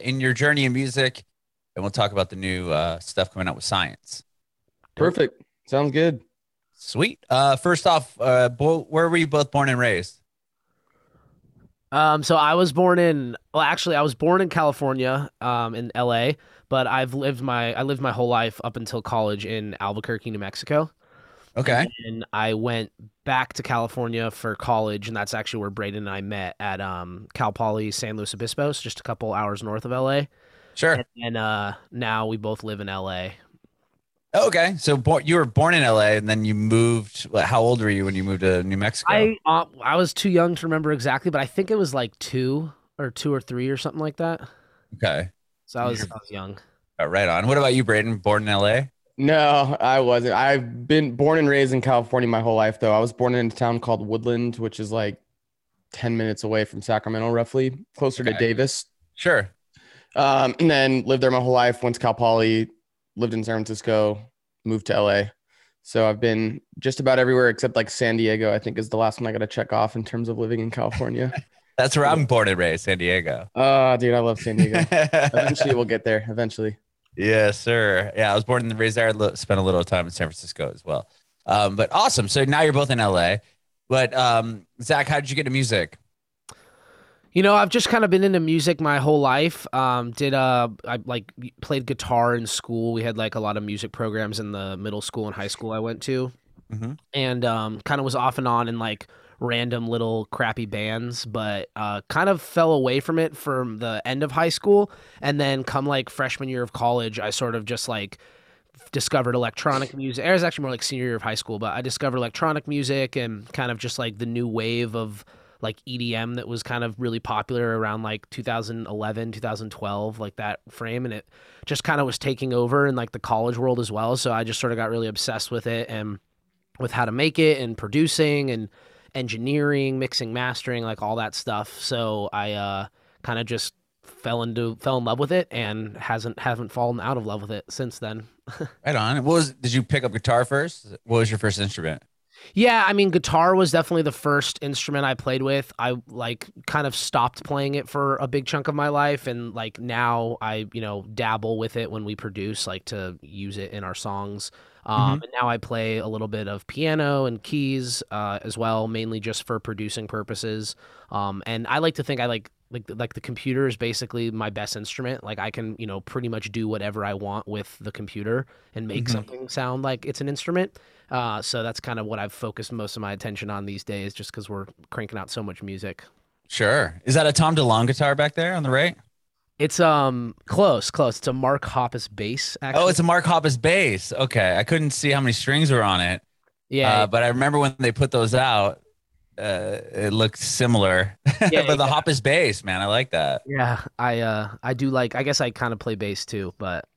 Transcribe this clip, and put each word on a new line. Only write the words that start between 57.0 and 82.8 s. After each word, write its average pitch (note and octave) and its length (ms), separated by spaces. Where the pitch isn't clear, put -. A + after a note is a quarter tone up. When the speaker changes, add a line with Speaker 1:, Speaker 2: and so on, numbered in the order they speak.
Speaker 2:
roughly, C3 520
closer C3 260
to A#2+ 80
Speaker 1:
Okay. G#2+ 80
Speaker 2:
Davis. A#2 480
Speaker 1:
Sure. B2 360
Speaker 2:
Um, C3+ 460
and E3 100
then C3+ 340
lived B2+ 180
there C3 100
my B2+ 80
whole B2+ 120
life, B2 300
went A#2+ 140
to - 40
Cal A2+ 140
Poly, A2+ 540
lived A2+ 200
in A2 100
San A2+ 120
Francisco, G#2+ 640
moved A2 220
to G#2 80
L G#2 160
A. G2+ 220
So A2 260
I've G#2+ 100
been A2+ 420
just C3 200
about C3 200
everywhere B2+ 300
except, A#2 280
like, A2 140
San A2+ 260
Diego, A2 360
I G#2+ 60
think, G#2+ 200
is A2 100
the A2 80
last A2 240
one A#2 80
I A2 40
gotta A2 140
check - 260
off A2 220
in A2+ 80
terms A#2 260
of A2+ 100
living A2+ 200
in A2+ 120
California. A#2+ 640
Speaker 1:
<laughs> - 200
That's B2+ 200
where C#3+ 100
I'm D3+ 200
born A2 220
and F#2 100
raised, E2+ 260
San F#2 140
Diego. F2 560
Speaker 2:
Oh, C3 420
dude, A#2+ 180
I A#2+ 40
love A#2 220
San A2+ 160
Diego. D#3+ 320
Speaker 1:
<laughs> - 20
Speaker 2:
Eventually, C#3+ 840
we'll A#2+ 100
get A2 200
there. G#2+ 240
Eventually. A2 480
Speaker 1:
Yes, G#2 420
sir. G#2 580
Yeah, G#2 160
I - 20
was G#2+ 100
born A#2+ 240
and A2 100
raised A2 180
there. A2+ 120
I A2 40
li-, G#2+ 240
spent - 220
a F#2+ 40
little F#2 200
time F2 240
in E2+ 40
San E2 180
Francisco D#2 460
as - 100
well. D2+ 240
Um, G2+ 300
but - 160
awesome. F3+ 360
So C#3 160
now D3 180
you're D3+ 100
both C#3 180